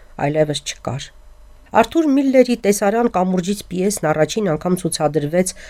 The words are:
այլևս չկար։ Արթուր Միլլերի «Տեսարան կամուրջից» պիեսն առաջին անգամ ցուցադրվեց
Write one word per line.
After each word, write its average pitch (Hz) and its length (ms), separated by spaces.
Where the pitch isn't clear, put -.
այլևս 151 480
չկար։ - 400
Արթուր 320 340
Միլլերի 262 500
«Տեսարան 214 520
կամուրջից» 185 560
պիեսն 185 400
առաջին 156 420
անգամ 170 300
ցուցադրվեց 156 720